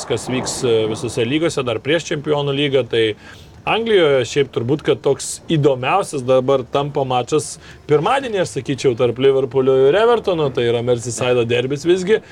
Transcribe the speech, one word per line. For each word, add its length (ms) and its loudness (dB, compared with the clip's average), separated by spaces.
kas 260 -4
vyks, 300 -4
e, 240 2
visose 420 -4
lygose, 340 -2
dar 220 -4
prieš 240 -2
Čempionų 480 -2
lygą. 320 0
Tai... 160 0
Anglijoje 680 2
šiaip 260 0
turbūt, 320 -2
kad 220 0
toks 420 -2
įdomiausias 800 0
dabar 400 2
tampa 420 -2
mačas 520 -2
pirmadienį, 580 0
aš 140 -4
sakyčiau, 420 -2
tarp 220 0
Liverpoolio 600 2
ir 180 4
Evertono, 500 2
tai 160 -2
yra 160 0
Merseyside'o 640 0
derbis 400 -2
visgi. 360 2